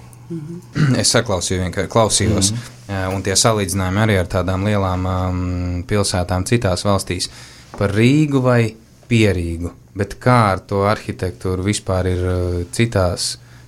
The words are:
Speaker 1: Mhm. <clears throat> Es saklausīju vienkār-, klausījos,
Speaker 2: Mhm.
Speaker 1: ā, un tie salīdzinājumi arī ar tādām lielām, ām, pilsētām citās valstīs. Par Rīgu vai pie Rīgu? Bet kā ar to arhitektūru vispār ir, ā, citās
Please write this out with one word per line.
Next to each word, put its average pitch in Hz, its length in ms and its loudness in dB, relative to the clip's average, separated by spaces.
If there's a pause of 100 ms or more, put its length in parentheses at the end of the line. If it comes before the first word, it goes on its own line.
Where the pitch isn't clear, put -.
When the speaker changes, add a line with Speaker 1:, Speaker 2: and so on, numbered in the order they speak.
(240)
Speaker 1:
Mhm. 156 720 -2
<clears throat> 95 40 0
Es 104 120 2
saklausīju 95 500 0
vienkār-, 90 260 -4
klausījos, 104 640 2
Speaker 2:
Mhm. 120 160 -8 (180)
Speaker 1:
ā, 98 220 -6
un 98 140 -4
tie 95 120 0
salīdzinājumi 98 680 2
arī 107 160 4
ar 87 80 0
tādām 92 380 0
lielām, 95 420 0
ām, 92 360 -2 (420)
pilsētām 92 600 0
citās 98 400 0
valstīs. 95 440 -2 (420)
Par 98 220 -2
Rīgu 135 500 4
vai 120 320 2 (300)
pie 110 280 4
Rīgu? 85 380 -4 (200)
Bet 101 280 -6
kā 123 280 4
ar 92 140 0
to 98 240 -2
arhitektūru 95 800 -2
vispār 95 440 -2
ir, 90 160 0
ā, 90 440 -2
citās 98 720 -2 (320)